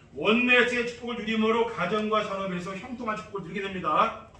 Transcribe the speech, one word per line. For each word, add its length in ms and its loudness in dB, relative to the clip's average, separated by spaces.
원내스의 760 4
축복을 280 -8
누림으로 520 2
가정과 560 0
산업에서 520 -4
형통한 400 -6
축복을 320 -10
누리게 140 -6
됩니다. 680 0